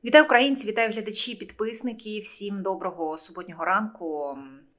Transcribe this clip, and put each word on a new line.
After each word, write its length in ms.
Вітаю, 200
українці, 440
вітаю, 240
глядачі, 420
підписники. 840
Всім 420
доброго 560
суботнього 460
ранку. 760